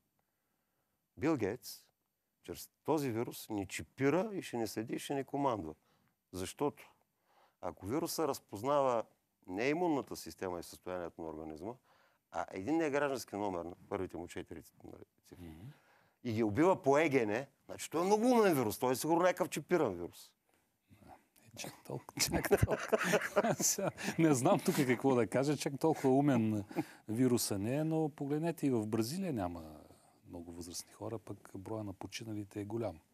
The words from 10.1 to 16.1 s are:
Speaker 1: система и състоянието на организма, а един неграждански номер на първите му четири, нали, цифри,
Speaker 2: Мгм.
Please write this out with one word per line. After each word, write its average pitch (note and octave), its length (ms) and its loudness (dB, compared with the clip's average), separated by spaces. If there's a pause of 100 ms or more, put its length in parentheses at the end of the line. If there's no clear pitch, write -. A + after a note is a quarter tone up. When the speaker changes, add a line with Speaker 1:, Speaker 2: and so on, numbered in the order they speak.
Speaker 1:
система F2 440 -6
и - 20 -12
състоянието F2 600 -10
на D#2+ 60 -6
организма, D#2 440 -10 (600)
а E2+ 180 -4
един G#2 260 -2
неграждански C#3+ 600 -2
номер F#2+ 280 -2
на E2+ 100 -10 (140)
първите F#2 280 -4
му E2+ 120 -8
четири, E2 340 -12 (220)
нали, - 200 -18 (240)
цифри, - 120 -20
Speaker 2:
Мгм. E2+ 280 -16 (560)